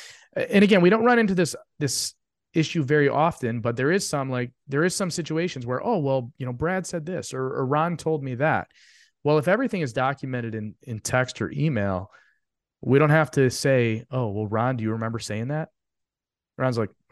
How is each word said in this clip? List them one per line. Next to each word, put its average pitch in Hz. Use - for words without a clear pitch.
A-, -
and 202
again, 196
we 175
don't 220
run 240
into 202
this, 175
this -
issue 160
very 143
often, 127
but 120
there 135
is 196
some, 135
like, 123
there 143
is 180
some 185
situations 156
where, 123
"Oh, 220
well, 135
you 131
know, 127
Brad 170
said 160
this," 170
or, 131
or, 131
"Ron 156
told 156
me 131
that." 131
Well, 151
if 151
everything 220
is 127
documented 127
in, 107
in 113
text -
or 92
email, 101
we 131
don't 151
have 156
to 131
say, 120
"Oh, 127
well, 107
Ron, 113
do 113
you 110
remember 113
saying 110
that?" 156
Ron's 131
like, 107